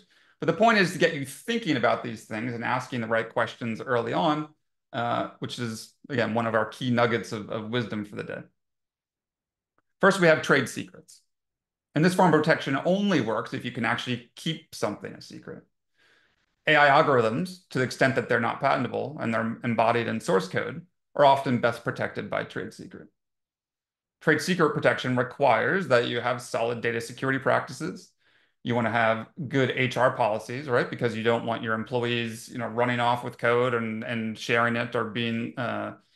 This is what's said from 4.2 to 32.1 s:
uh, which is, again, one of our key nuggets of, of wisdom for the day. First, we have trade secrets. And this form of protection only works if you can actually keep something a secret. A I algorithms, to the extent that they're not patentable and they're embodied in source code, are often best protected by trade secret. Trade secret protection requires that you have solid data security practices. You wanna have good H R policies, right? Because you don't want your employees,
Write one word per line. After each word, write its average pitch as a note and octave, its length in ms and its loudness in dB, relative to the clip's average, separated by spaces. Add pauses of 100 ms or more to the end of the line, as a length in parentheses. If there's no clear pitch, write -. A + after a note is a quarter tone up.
uh, A#2+ 460 -2
which B2 200 -10
is, A2+ 360 -8 (160)
again, A2 240 -2
one A2+ 120 0
of A2+ 80 0
our A2 120 2
key - 240 -6
nuggets A#2 420 2
of, G2+ 160 -8
of G#2+ 220 -8
wisdom G#2+ 340 -4
for A2 120 -14
the G#2+ 80 -8
day. - 180 -10 (1600)
First, F#3+ 180 6
we F3 60 6
have D#3 160 6
trade C#3 260 2
secrets. - 540 -14 (720)
And D3 100 4
this F3+ 80 6
form F3+ 220 6
of D3+ 80 6
protection D3 420 0
only F#3+ 380 2
works A2 320 -4
if B2 100 -8
you A#2+ 60 -6
can A#2 160 -4
actually A#2+ 500 -4
keep - 380 -8
something - 400 -6
a - 80 -18
secret. - 400 -16 (1040)
A D3+ 100 6
I D3 120 8
algorithms, C#3 720 4 (100)
to C#3 80 -2
the B2+ 60 4
extent C3 320 0
that A2+ 120 -2
they're B2 120 2
not A#2 200 -4
patentable C3 600 -2
and A#2 120 -2
they're A2+ 320 -4
embodied A#2 440 2
in A2 120 -4
source F3+ 280 0
code, A#2 360 -6 (300)
are D3 100 6
often C3+ 360 4
best A#2 240 0
protected A2 440 -6
by G#2 140 -4
trade - 320 -10
secret. - 320 -18 (1120)
Trade D3+ 200 4
secret F3 340 2
protection B2+ 400 2
requires B2+ 720 2
that B2 200 4
you A#2+ 120 -4
have B2 220 -4
solid A#2 380 -4
data A#2 200 -2
security C3 380 -4
practices. B2+ 720 -2 (540)
You B2 100 -2
wanna A#2 160 0
have A2+ 380 2 (180)
good B2+ 260 2
H B2+ 260 -2
R B2 140 4
policies, A#2+ 540 -2
right? C#3 220 0
Because A#2+ 260 -4
you A2 80 -6
don't A#2 220 2
want A2+ 180 -4
your A2+ 120 -2
employees, A#2 720 -4